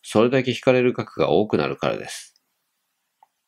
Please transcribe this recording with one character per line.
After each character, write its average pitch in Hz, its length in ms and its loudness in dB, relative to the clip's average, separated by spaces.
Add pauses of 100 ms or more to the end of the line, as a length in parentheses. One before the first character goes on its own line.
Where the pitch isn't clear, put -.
そ - 220 2
れ 123 60 2
だ 131 140 0
け 127 80 -4
引 117 100 -4
か 135 100 2
れ 127 100 4
る 123 120 2
額 - 260 -10
が 71 100 2
多 185 180 2
く 104 100 0
な 71 100 0
る 69 100 -6
か 71 120 -2
ら 53 80 -4
で - 100 -12
す。 - 340 -18 (1080)